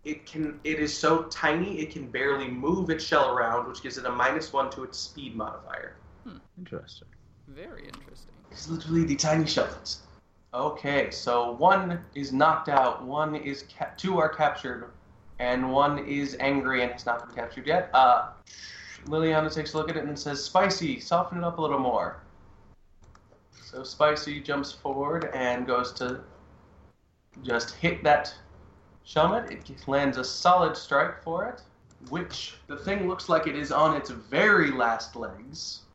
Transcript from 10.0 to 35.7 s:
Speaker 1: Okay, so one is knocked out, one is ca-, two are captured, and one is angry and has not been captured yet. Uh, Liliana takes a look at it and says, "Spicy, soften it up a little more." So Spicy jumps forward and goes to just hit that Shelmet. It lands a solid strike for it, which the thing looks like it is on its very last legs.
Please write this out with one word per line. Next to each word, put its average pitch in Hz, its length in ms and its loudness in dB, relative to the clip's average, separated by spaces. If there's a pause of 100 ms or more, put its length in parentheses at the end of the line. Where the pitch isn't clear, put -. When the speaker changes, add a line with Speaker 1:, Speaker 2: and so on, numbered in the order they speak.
Speaker 1:
Okay, 139 580 0
so 120 400 0
one 175 520 4 (120)
is 135 180 -6
knocked 156 360 4
out, 131 360 2
one 151 300 -2
is 139 300 -8 (120)
ca-, - 200 -8
two 185 200 -2
are 156 120 4
captured, 131 600 -2 (480)
and 127 340 0
one 143 280 4
is 143 400 -4
angry 131 420 2
and 120 100 0
has - 140 -10
not 120 220 -2
been - 80 -16
captured 123 320 -8
yet. 180 260 2
Uh, 123 360 8 (760)
Liliana 156 480 2
takes 151 200 -6
a 156 40 -2
look 156 140 -2
at 156 40 -4
it 151 100 -4
and 147 120 -6
says, 143 260 -6
"Spicy, 175 560 2
soften 175 380 0
it 170 60 -4
up 170 160 -4
a - 20 0
little 143 180 0
more." 110 440 -2 (1300)
So - 320 -16
Spicy 147 580 2
jumps 139 300 -4
forward 147 640 -4
and 123 320 0
goes 123 260 0
to 127 280 -6 (1200)
just 117 320 -4
hit - 280 -2
that - 300 4 (760)
Shelmet. 190 420 2
It - 360 -14
lands 139 300 2
a 127 60 -2
solid 175 540 4
strike - 460 0
for 170 220 -4
it, - 160 -10 (480)
which - 460 -8 (120)
the 147 100 -10
thing 190 300 -2
looks 180 220 -4
like 160 180 4
it 143 80 -2
is 143 160 -4
on 151 260 6
its 135 120 -8
very 151 640 4
last 117 440 -2
legs. 113 680 -12 (140)